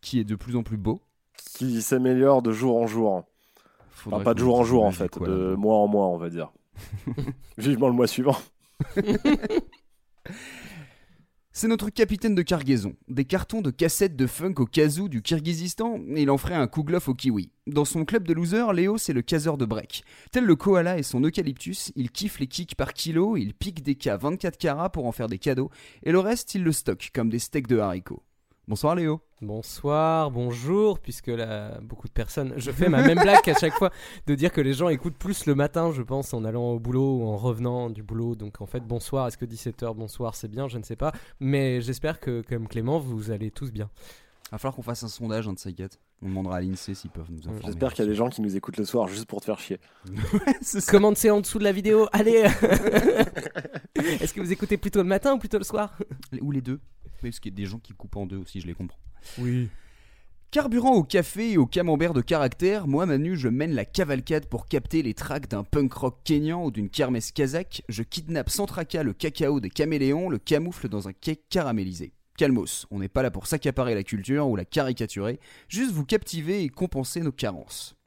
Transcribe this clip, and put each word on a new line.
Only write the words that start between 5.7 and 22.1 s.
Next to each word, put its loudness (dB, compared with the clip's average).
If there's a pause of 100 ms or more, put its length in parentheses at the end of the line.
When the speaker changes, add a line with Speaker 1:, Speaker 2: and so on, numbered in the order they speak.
Speaker 2:
en 6
mois, 4
on 0
va -6
dire. -8 (540)
<laughs> -8
Vivement 4
le 4
mois 6
suivant. 2 (580)
<laughs> 2 (2500)
Speaker 1:
C'est -2
notre 2
capitaine 2
de 4
cargaison. 2 (140)
Des -2
cartons -2
de 0
cassettes 2
de 2
funk -4
au 4
kazoo 2
du -4
Kirghizistan, -2 (180)
et 2
il 6
en 6
ferait -2
un 2
kouglof -2
au 2
kiwi. 0 (160)
Dans 2
son 0
club 0
de 4
losers, 0
Léo, 2
c'est -2
le 0
caseur 0
de 0
break. -6 (280)
Tel 2
le 8
koala 4
et -2
son -2
eucalyptus, -2
il -4